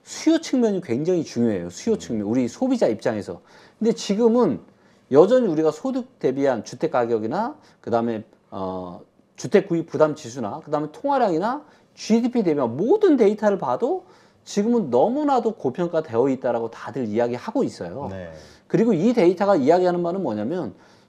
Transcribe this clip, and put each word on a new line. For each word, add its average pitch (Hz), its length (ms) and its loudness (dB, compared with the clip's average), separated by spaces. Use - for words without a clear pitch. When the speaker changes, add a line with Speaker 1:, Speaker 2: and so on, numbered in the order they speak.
Speaker 1:
수요 320 400 0
측면이 220 400 0
굉장히 156 420 0
중요해요. 104 460 -2
수요 220 240 -2
Speaker 2:
음. - 40 -4
Speaker 1:
측면, 107 280 -6
우리 120 220 0
소비자 247 380 0
입장에서. 104 540 -4
근데 220 140 2
지금은 220 680 2
여전히 202 380 6
우리가 156 220 2
소득 254 480 -6
대비한 131 460 0
주택 - 260 -6
가격이나 123 680 -2
그다음에, 117 440 -2
어, 92 500 -8
주택 185 320 0
구입 165 180 -2
부담 151 280 2
지수나 120 460 -10
그다음에 151 320 -4
통화량이나 240 720 -2
지디피 233 480 0
대비한 143 340 0
모든 311 400 4
데이터를 214 420 2
봐도 226 460 -2
지금은 208 460 0
너무나도 233 680 2
고평가되어 147 720 -2
있다라고 120 420 -2
다들 123 360 -8
이야기하고 120 580 -2
있어요. 101 460 -8
Speaker 2:
네. 92 200 -12
Speaker 1:
그리고 226 240 2
이 190 200 2
데이터가 196 440 4
이야기하는 175 460 4
바는 175 200 -2
뭐냐면 120 520 -4